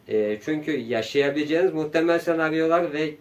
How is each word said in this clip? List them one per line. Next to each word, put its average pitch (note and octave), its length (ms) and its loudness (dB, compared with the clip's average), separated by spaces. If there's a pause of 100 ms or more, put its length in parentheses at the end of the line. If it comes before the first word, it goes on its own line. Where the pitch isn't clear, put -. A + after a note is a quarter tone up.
E, G#2+ 360 0
çünkü D3+ 340 -2
yaşayabileceğiniz C#3+ 960 0
muhtemel E3 460 0
senaryolar E3 720 0
ve D3+ 180 -2 (100)